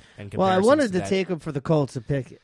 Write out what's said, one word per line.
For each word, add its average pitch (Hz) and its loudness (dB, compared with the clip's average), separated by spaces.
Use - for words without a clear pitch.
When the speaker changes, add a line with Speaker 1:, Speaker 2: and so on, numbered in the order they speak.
Speaker 1:
and 101 -14
Speaker 2:
Well, 185 0
I 185 2
Speaker 1:
comparisons 190 4
Speaker 2:
wanted 294 6
Speaker 1:
to 214 -2
Speaker 2:
to 180 0
Speaker 1:
that, 196 -4
Speaker 2:
take 190 0
him 175 -4
for 156 -10
the 135 -6
Colts 151 0
to 123 -8
pick 139 -6